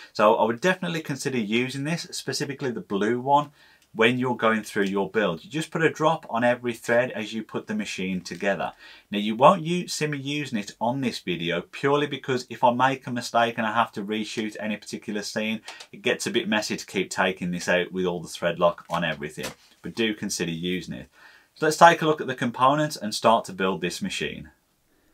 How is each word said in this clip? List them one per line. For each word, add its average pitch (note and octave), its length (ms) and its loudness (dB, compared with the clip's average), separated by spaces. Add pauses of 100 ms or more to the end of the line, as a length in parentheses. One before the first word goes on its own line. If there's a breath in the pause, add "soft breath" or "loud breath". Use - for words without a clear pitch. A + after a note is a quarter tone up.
(120 loud breath)
So A2 240 6
I G#2+ 80 4
would A#2 160 -2
definitely F3 400 0
consider C3+ 360 -4
using B2 460 0
this, D#3+ 200 -4 (100)
specifically C3+ 580 -4
the A2 100 -6
blue G#2 400 0
one, C#3+ 300 2 (420 soft breath)
when A#2 240 4
you're B2 200 0
going A2 260 2
through G#2 220 0
your G2 260 0
build. F#2+ 320 0
You - 80 -20
just D#3 220 -6
put D#3+ 100 0
a D3+ 80 4
drop D#3 400 0
on A#2 140 0
every B2 300 2
thread A#2+ 360 2
as G#2+ 240 -8
you A2 80 -4
put - 240 -8
the G#2+ 80 -4
machine F#2+ 460 -4
together. F2 520 -2 (380 loud breath)
Now, G2+ 80 -2
you G#2+ 160 0
won't D#3 280 8
u-, F3 260 -2
see - 180 -4
me D3 120 -4
using C3+ 400 -4
it - 220 -8
on B2 200 0
this A#2+ 180 -2
video E2+ 440 -2
purely C#3+ 440 0
because C3 420 -4
if A2+ 140 -8
I B2 100 6
make C3+ 340 2
a B2+ 60 -6
mistake A#2 460 2
and A2+ 80 0
I G#2+ 60 -2
have A2+ 200 2
to G#2 120 -6
reshoot G#2+ 560 -4
any G#2+ 160 -4
particular G#2 460 -8
scene, A2 400 -4 (280 loud breath)
it G2+ 120 -18
gets A2 220 0
a A2 60 -2
bit G#2 160 0
messy G#2+ 300 0
to - 100 -8
keep F#2 240 -2
taking F#2+ 400 0
this F2 180 -4
out F2+ 220 2
with F#2 160 0
all F2 140 0
the E2 80 -12
thread F2 320 -2
lock E2+ 280 2
on E2+ 140 -2
everything. D2+ 480 -6 (320 soft breath)
But F2 140 -12
do A2 180 0
consider F#2 380 -4
using F2 420 -4
it. B1 140 -14 (460 soft breath)
So D#3 120 0
let's D#3 120 2
take E3+ 220 10
a E3 60 0
look D#3 140 2
at A#2 80 -6
the B2+ 80 -2
components C#3 600 2
and G#2+ 160 -6
start A2+ 340 4
to F#2 60 -12
build F#2+ 280 0
this F2 200 -4
machine. D#2+ 500 -6 (640)